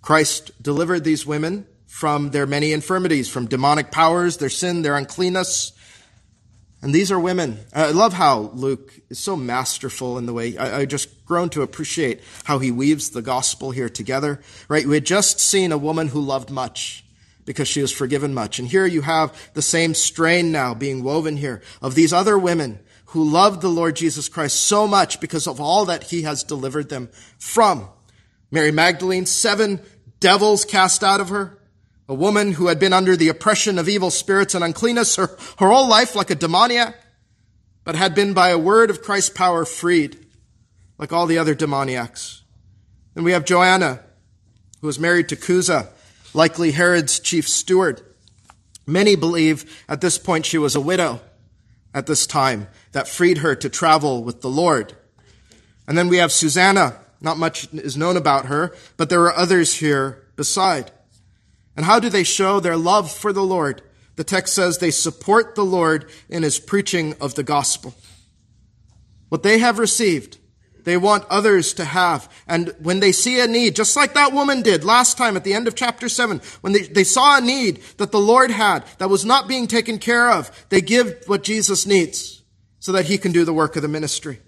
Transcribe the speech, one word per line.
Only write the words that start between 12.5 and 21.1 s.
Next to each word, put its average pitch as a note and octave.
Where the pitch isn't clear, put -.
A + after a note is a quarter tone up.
he C3
weaves C#3+
the A#2+
gospel C3
here B2
together, C#3
right? D3
We D3
had D3+
just G3
seen F#3
a D3+
woman D#3
who C#3+
loved C3+
much -
because C#3
she -
was C3+
forgiven C#3
much. A#2
And B2
here F#3+
you E3+
have D#3
the D#3
same E3
strain E3
now C3
being C3
woven D3+